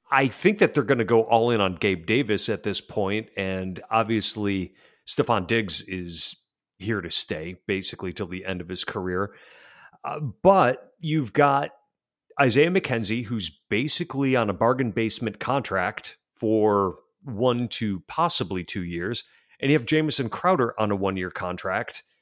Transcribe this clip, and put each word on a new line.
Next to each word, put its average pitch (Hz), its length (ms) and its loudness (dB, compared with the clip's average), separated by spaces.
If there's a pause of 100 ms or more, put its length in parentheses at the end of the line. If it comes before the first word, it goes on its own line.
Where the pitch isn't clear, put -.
I 139 180 4
think 202 300 2
that - 160 4
they're 147 80 2
gonna 120 220 2
go 113 180 4
all 117 300 4
in 110 100 2
on 92 140 2
Gabe 87 320 -2
Davis 110 420 0
at 104 140 -4
this 101 180 -4
point, 104 560 -4
and 95 420 -4 (120)
obviously 104 800 0 (320)
Stefon 110 400 0
Diggs 110 360 0
is 87 540 -6 (440)
here 101 220 -4
to 82 100 -10
stay, 87 460 -6 (100)
basically 95 460 -4
till 101 120 -8
the 92 200 -10
end 92 160 -6
of 82 80 -12
his 92 140 -4
career. 92 520 -4 (680)
Uh, 143 160 -8
but 151 800 2
you've 151 320 -2
got 143 400 4 (680)
Isaiah 139 320 6
McKenzie, 120 520 0
who's 104 460 -6
basically 131 640 0
on 113 140 2
a 95 40 0
bargain 123 360 2
basement 113 500 -4
contract 110 760 -4 (160)
for 104 600 2 (280)
one 120 440 0
to 101 400 -4
possibly 101 560 -2
two 92 200 -8
years, 87 420 -6 (340)
and 135 100 0
you 151 80 6
have 120 80 -8
Jamison 156 420 0
Crowder 160 520 0
on 107 100 0
a 101 60 0
one-year 95 340 -2
contract. 92 720 -6 (200)